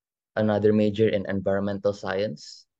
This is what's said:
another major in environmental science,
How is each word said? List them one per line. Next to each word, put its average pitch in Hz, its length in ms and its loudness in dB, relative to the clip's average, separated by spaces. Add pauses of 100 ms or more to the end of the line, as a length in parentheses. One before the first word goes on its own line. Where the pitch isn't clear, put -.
(380)
another 107 360 4
major 107 360 2
in 98 180 -2
environmental 98 640 -2
science, 101 760 -6 (140)